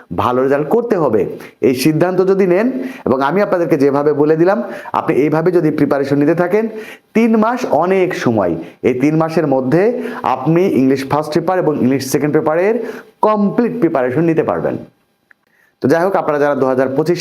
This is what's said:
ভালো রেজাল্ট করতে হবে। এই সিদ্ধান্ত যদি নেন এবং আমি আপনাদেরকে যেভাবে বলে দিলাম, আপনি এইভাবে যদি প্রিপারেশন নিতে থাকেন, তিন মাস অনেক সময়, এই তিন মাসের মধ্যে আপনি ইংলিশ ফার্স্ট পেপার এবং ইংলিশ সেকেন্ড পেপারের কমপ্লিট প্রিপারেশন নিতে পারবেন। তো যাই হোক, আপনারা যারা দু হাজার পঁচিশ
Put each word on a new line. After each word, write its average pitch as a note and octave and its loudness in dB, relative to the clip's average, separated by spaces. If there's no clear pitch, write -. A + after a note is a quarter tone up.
ভালো B2 0
রেজাল্ট C#3+ 0
করতে A#3 0
হবে। A2 2
এই C3 4
সিদ্ধান্ত E3+ 2
যদি G3 2
নেন G#3+ 2
এবং B2+ 0
আমি F3 0
আপনাদেরকে E3 0
যেভাবে C#3+ 2
বলে D3+ 4
দিলাম, G3 0
আপনি - -2
এইভাবে D#3 0
যদি D#3 2
প্রিপারেশন C#3+ 0
নিতে D#3+ 2
থাকেন, G3 0
তিন A3+ 4
মাস B3 0
অনেক F#3 2
সময়, G#2 0
এই B2+ 2
তিন D3+ 2
মাসের D#3+ 0
মধ্যে C3 2
আপনি E3 0
ইংলিশ C3+ 2
ফার্স্ট D3+ -2
পেপার E3+ 0
এবং D#3 2
ইংলিশ B2+ 0
সেকেন্ড D3 0
পেপারের E3 0
কমপ্লিট G#3+ 0
প্রিপারেশন C3+ 0
নিতে D#3 0
পারবেন। D2+ -4
তো - 0
যাই E3 2
হোক, G3 0
আপনারা D3+ -2
যারা C#3+ 2
দু C3+ 2
হাজার C3 0
পঁচিশ D#3+ 0